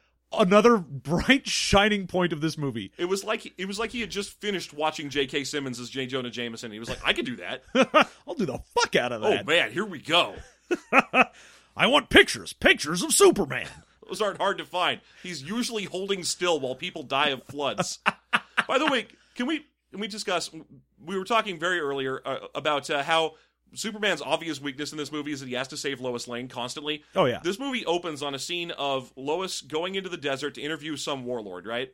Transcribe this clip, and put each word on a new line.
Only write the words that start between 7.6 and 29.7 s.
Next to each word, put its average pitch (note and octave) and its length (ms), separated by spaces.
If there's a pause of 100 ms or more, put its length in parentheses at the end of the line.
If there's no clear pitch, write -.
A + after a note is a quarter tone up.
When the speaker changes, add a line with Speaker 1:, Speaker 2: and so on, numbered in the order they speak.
Speaker 1:
<laughs> C4 340 (180)
I'll F4+ 80
do B3 120
the B2 120 (160)
fuck A#4+ 220
out B2 160
of A2 100
Speaker 2:
Oh, A2 80
Speaker 1:
that. G2+ 160
Speaker 2:
man, D3 260
here F3 140
we F3+ 140
go. C#3+ 340 (360)
Speaker 1:
<laughs> - 420 (640)
"I D#3 100
want C4 240
pictures, - 420
pictures G3+ 500
of D#4 100
Superman." C#3 560 (380)
Speaker 2:
Those F#3+ 160
aren't G3 160
hard F#3+ 200
to D#3+ 60
find. D#3+ 380 (200)
He's E3+ 200
usually A3 420
holding F#3 400
still F3 340
while C3 160
people F3 280
die C3+ 260
of C3 160
floods. C#3 540 (340)
Speaker 1:
<laughs> - 340
Speaker 2:
By C4+ 120
the D4+ 80
way, C4 200 (280)
can B3 120
we, D4+ 200 (240)
can F#3+ 100
we G#3+ 80
discuss, G3 420 (540)
we F#3+ 140
were F#3+ 80
talking G#3+ 320
very F3 200
earlier, C#3 460
uh, C3+ 140 (160)
about, C#3+ 340
uh, D3 140
how D#3+ 320 (400)
Superman's G#3 480
obvious D3+ 400
weakness C#3 300
in D3+ 60
this D3 140
movie D3+ 200
is C3+ 80
that C3+ 100
he A#2+ 60
has C3 120
to D#3 80
save C#3 240
Lois B2 260
Lane B2 220
constantly. D3 560 (100)
Speaker 1:
Oh, F#3 120
yeah. A2 180
Speaker 2:
This G3 140
movie B3+ 260
opens E3 380
on C#3+ 120
a C3+ 40
scene E3+ 320
of C3+ 440
Lois D#3+ 460
going D#3 340